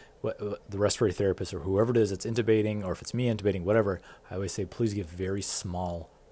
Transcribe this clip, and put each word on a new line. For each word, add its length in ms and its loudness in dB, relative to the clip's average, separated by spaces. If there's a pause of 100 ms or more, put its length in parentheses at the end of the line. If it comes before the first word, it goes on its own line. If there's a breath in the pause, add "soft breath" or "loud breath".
(220 loud breath)
wh-, 160 -4
wh-, 200 -6 (100)
the 100 -6
respiratory 340 4
therapist 420 0
or 60 -6
whoever 320 2
it 40 4
is 140 4
that's 160 -6
intubating, 580 2
or 80 -2
if 80 -6
it's 140 -8
me 140 0
intubating, 340 0
whatever, 380 2 (300 loud breath)
I 40 -10
always 180 -4
say, 120 -4
"Please 280 -2
give 140 -4
very 340 -4
small 680 -4 (220)